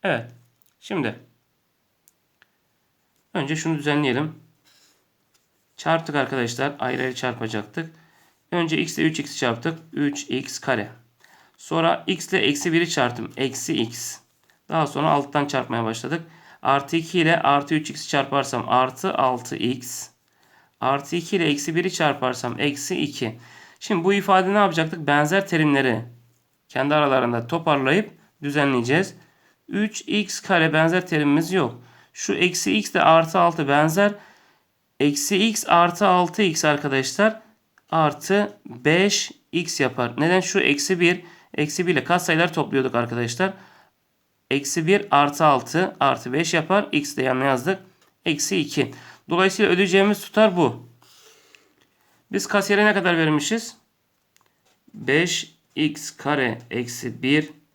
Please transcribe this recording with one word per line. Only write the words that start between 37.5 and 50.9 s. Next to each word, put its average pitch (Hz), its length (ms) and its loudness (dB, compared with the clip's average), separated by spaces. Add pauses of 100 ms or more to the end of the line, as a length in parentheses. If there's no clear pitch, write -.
artı 165 760 0
beş 160 640 0 (220)
x 160 280 -4
yapar. 123 380 -2
Neden? 175 220 4
Şu 185 200 -2
eksi 147 400 0
bir, 175 200 2 (340)
eksi 151 320 -2
bir 180 60 0
ile 131 120 0
katsayılar 170 480 2
topluyorduk 135 420 0
arkadaşlar. 120 580 -2 (1000)
Eksi 139 360 -2
bir 202 240 2
artı 143 340 4
altı 151 560 2
artı 127 320 0
beş 165 220 0
yapar. 190 380 2
X 143 240 -4
de 127 60 -2
yanına 131 220 0
yazdık. 139 340 0 (460)
Eksi 165 320 -2
iki. 143 380 -2 (360)
Dolayısıyla 190 400 2
ödeyeceğimiz 196 500 4
tutar 208 360 2
bu. 127 320 0 (1400)